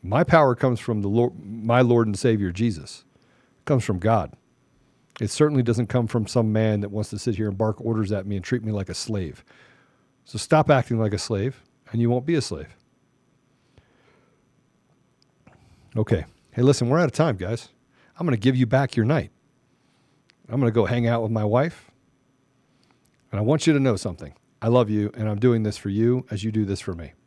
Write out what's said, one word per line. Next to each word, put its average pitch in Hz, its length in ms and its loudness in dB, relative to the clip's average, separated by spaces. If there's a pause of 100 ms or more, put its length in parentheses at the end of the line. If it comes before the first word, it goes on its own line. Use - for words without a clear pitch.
My 117 200 0
power 147 320 6
comes 123 240 0
from 107 240 -4
the 98 60 -2
Lord, 117 240 2 (120)
my 113 360 0
Lord 117 260 4
and 101 120 -4
Savior, 104 340 0
Jesus. 90 520 -4 (540)
It - 60 -20
comes 131 200 2
from 95 140 -2
God. 101 340 0 (880)
It 107 100 -4
certainly 147 340 2
doesn't 113 240 0
come 120 180 0
from 107 220 -2
some 110 240 0
man 110 280 2
that 101 100 -6
wants 104 200 -6
to 110 80 -10
sit 117 160 -2
here 104 140 -4
and 95 100 -6
bark 110 220 -2
orders 110 320 -2
at 98 120 -4
me 101 120 -6
and 90 80 -8
treat 123 180 -4
me 110 80 -6
like 98 180 -4
a 85 60 -10
slave. 92 500 -8 (800)
So - 140 -12
stop 156 320 2
acting 123 280 2
like 107 140 0
a 98 60 -4
slave, 113 460 -6 (260)
and 113 100 -4
you 117 80 2
won't 123 160 -2
be 165 120 0
a 143 40 0
slave. 80 360 -10 (3250)
Okay. 107 280 0 (280)
Hey, 120 100 -2
listen, 127 260 4
we're 147 120 2
out 175 60 2
of 123 60 -2
time, 151 240 0
guys. 95 340 -8 (480)
I'm 175 80 -4
gonna 135 100 0
give 127 200 2
you 127 100 2
back 131 280 0
your 110 120 2
night. 139 260 -2 (1160)
I'm 117 120 -2
gonna 120 100 4
go 107 160 2
hang 120 200 0
out 117 160 0
with 110 100 -2
my 110 120 -2
wife. 127 460 0 (1400)
And 101 80 -4
I 101 40 0
want 139 240 2
you 160 60 4
to 143 80 2
know 131 160 2
something. 85 360 -10 (280)
I 113 80 -2
love 120 220 4
you, 104 240 0
and 107 140 -4
I'm 104 100 -4
doing 117 240 2
this 104 140 -4
for - 120 -8
you 117 420 0
as 101 120 -8
you 110 80 -4
do 107 140 0
this 98 160 -4
for 92 140 -8
me. 82 180 -14 (140)